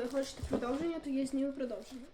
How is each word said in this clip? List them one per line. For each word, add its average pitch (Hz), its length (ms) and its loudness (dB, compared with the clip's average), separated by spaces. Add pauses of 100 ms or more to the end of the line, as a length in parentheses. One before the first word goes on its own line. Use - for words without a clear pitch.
і 247 40 0
хочете 269 400 -2
продовження, 277 520 2
то 285 100 -4
я 269 160 4
зніму 269 260 2
продовження. 247 600 -6